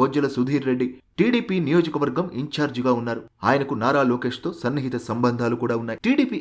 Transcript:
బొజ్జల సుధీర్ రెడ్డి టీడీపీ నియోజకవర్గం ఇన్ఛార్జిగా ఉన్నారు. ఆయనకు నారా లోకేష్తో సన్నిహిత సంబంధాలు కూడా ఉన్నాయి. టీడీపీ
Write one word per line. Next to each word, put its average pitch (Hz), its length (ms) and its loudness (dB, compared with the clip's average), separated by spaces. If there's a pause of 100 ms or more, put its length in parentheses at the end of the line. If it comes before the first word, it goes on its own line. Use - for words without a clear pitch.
బొజ్జల 135 360 2
సుధీర్ 131 340 0
రెడ్డి 123 180 0 (300)
టీడీపీ 226 380 2 (120)
నియోజకవర్గం 151 580 2 (140)
ఇన్ఛార్జిగా 131 600 0
ఉన్నారు. 117 220 -4 (260)
ఆయనకు 139 340 2
నారా 139 280 2
లోకేష్తో 123 400 -4 (120)
సన్నిహిత 127 340 -2 (120)
సంబంధాలు 120 540 0
కూడా 117 180 0
ఉన్నాయి. 113 240 -8
టీడీపీ 254 360 2